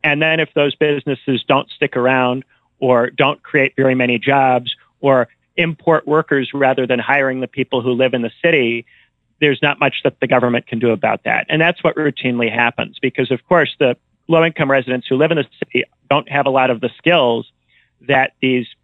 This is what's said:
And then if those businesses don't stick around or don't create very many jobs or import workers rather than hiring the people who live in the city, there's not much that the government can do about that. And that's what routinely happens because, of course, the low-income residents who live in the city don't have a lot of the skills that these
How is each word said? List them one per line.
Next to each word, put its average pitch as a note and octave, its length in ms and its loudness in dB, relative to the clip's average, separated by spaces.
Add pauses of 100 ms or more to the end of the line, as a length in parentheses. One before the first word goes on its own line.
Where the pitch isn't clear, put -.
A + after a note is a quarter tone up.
And D3 160 0
then D#3+ 180 2
if D#3 160 -2
those C#3+ 220 0
businesses C#3 720 -2
don't C#3 220 0
stick - 260 -4
around B2+ 480 0 (340)
or B2 300 2
don't C#3+ 340 -2
create C3+ 320 0
very C3+ 200 2
many B2 240 0
jobs B2+ 580 0 (240)
or C3 280 2 (280)
import E3 500 0
workers D3 460 0
rather C3 340 0
than B2 120 0
hiring C3 420 -2
the B2+ 80 -6
people C3 320 -4
who B2 120 -2
live B2 200 0
in B2+ 80 -2
the A#2 100 -4 (140)
city, A#2+ 400 0 (560)
there's D3 220 2
not C#3+ 180 -2
much C#3+ 240 -2
that - 160 -2
the C#3 60 -2
government A#2+ 400 0
can A2+ 120 -6
do A#2 120 2
about A2 340 -2
that. A2+ 240 -2
And D#3 100 -2
that's E3+ 240 0
what D#3+ 140 0
routinely B2 560 -2
happens A#2 480 -4
because, C3 300 -2
of B2+ 180 -4
course, E3 300 2
the B2 180 0 (320)
low-income E3 420 2
residents B2+ 380 -2
who C3 80 0
live D3+ 140 2
in E3 80 0
the C#3 80 -4 (120)
city - 260 -4 (260)
don't C#3+ 200 0
have C#3+ 140 -2
a C#3 60 0
lot C3 180 2
of A#2 140 -2
the B2 160 -4
skills B2 520 0 (520)
that C3+ 400 0
these B2+ 240 0 (180)